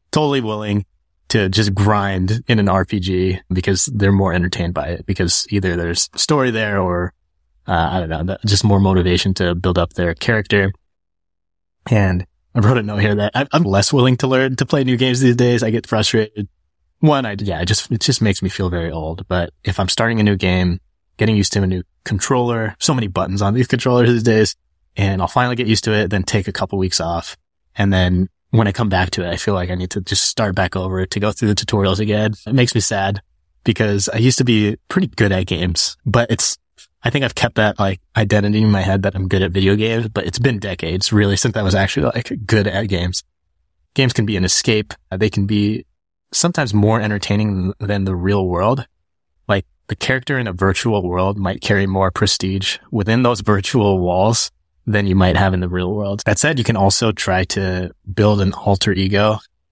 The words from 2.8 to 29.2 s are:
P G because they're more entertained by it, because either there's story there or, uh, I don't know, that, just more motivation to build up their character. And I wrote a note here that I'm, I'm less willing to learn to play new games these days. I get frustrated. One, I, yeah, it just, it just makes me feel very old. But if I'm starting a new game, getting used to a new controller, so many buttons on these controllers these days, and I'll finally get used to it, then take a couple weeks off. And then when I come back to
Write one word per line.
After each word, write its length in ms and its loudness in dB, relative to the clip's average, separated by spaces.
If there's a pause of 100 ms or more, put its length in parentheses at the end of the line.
P 140 -4
G 400 -2 (100)
because 380 0
they're 240 2
more 220 2
entertained 400 -2
by 160 -4
it, 160 -8
because 440 -2
either 260 -2
there's 400 -4
story 360 0
there 280 -2
or, 340 -2 (540)
uh, 240 0
I 80 -2
don't 100 -4
know, 140 -4
that, 220 -6
just 180 0
more 160 4
motivation 560 2
to 180 0
build 240 -2
up 160 -2
their 200 -2
character. 580 0 (1160)
And 360 2 (280)
I 60 0
wrote 180 4
a 60 0
note 140 -4
here 180 2
that 180 0
I'm, 180 -2
I'm 120 2
less 280 2
willing 260 4
to 100 -2
learn 300 2
to 80 0
play 180 0
new 140 0
games 220 2
these 160 6
days. 280 2
I 60 0
get 180 -2
frustrated. 600 0 (520)
One, 260 4
I, 140 -6
yeah, 220 -4
it 40 -2
just, 260 -2
it 100 -2
just 200 0
makes 200 0
me 80 -2
feel 200 -4
very 220 -4
old. 360 -8
But 240 -2 (120)
if 160 -4
I'm 100 0
starting 300 0
a 40 4
new 120 4
game, 440 0 (380)
getting 180 2
used 180 0
to 100 0
a 40 0
new 160 -2 (200)
controller, 760 -2
so 140 2
many 140 -2
buttons 340 -2
on 120 2
these 140 2
controllers 420 2
these 140 2
days, 320 4 (400)
and 260 0
I'll 60 -2
finally 280 0
get 120 -4
used 160 2
to 100 0
it, 160 0
then 140 0
take 240 -2
a 40 -8
couple 280 -4
weeks 200 -2
off. 380 -6 (380)
And 180 0
then 360 2 (200)
when 180 2
I 40 -2
come 180 -2
back 220 0
to 120 -6